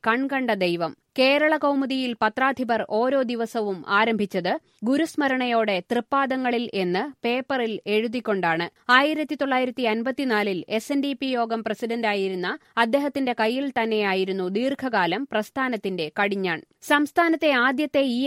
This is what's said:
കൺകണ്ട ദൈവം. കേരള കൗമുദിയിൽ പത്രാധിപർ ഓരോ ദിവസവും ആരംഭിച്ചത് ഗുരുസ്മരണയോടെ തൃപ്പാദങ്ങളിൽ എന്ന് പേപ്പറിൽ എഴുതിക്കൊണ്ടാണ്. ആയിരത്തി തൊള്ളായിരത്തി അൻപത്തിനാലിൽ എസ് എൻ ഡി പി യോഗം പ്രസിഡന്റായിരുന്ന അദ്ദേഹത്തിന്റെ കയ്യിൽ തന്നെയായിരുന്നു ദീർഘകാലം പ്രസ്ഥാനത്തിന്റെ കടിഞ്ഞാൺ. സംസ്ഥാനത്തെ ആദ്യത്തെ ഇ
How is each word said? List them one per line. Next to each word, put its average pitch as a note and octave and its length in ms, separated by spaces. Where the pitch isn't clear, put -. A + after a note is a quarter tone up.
കൺകണ്ട B3+ 540
ദൈവം. E3+ 340
കേരള C#4+ 420
കൗമുദിയിൽ C4+ 560
പത്രാധിപർ A#3 760
ഓരോ B3+ 340
ദിവസവും A3+ 540
ആരംഭിച്ചത് G3+ 600
ഗുരുസ്മരണയോടെ B3+ 1000
തൃപ്പാദങ്ങളിൽ B3 880
എന്ന് F#3 280
പേപ്പറിൽ A#3+ 540
എഴുതിക്കൊണ്ടാണ്. G#3 800
ആയിരത്തി D4 460
തൊള്ളായിരത്തി B3+ 500
അൻപത്തിനാലിൽ A3 760
എസ് A3+ 220
എൻ C#4+ 100
ഡി C#4 120
പി C4+ 140
യോഗം A#3 340
പ്രസിഡന്റായിരുന്ന G#3 840
അദ്ദേഹത്തിന്റെ C4 560
കയ്യിൽ A#3+ 380
തന്നെയായിരുന്നു G3 800
ദീർഘകാലം A3+ 800
പ്രസ്ഥാനത്തിന്റെ G#3 840
കടിഞ്ഞാൺ. G3 460
സംസ്ഥാനത്തെ D4+ 720
ആദ്യത്തെ C#4 500
ഇ A#3+ 200